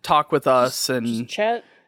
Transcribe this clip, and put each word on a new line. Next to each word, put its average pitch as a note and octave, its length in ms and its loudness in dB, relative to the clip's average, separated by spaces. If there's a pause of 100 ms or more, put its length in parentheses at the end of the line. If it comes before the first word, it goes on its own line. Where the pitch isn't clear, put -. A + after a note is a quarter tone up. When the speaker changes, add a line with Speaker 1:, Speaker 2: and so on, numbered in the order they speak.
Speaker 1:
talk D3+ 300 0
with D3 140 0
us B2+ 240 4 (160)
Speaker 2:
Just, - 40 -4
Speaker 1:
and A#2+ 160 -2
Speaker 2:
just A#2 220 -4
chat. A3+ 360 -4 (240)